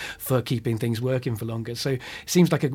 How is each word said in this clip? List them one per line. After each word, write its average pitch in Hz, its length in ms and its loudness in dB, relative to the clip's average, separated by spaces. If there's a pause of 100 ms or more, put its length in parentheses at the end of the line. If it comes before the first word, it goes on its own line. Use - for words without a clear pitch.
(180)
for 127 240 0
keeping 113 360 0
things 117 240 -2
working 127 340 0
for 104 100 -6
longer. 113 300 -6
So 135 160 -2
it 127 100 -2 (240)
seems 175 260 6
like 147 120 2
a, 139 120 2